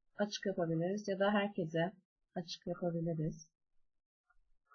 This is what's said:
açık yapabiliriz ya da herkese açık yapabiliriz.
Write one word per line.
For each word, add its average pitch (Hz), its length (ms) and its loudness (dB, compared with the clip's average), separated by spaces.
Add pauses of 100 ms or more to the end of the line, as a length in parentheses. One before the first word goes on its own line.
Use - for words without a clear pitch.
(160)
açık 208 300 -2
yapabiliriz 185 600 0
ya 190 100 -2
da 196 120 4
herkese 185 640 2 (420)
açık - 320 -6
yapabiliriz. 170 840 -2 (1300)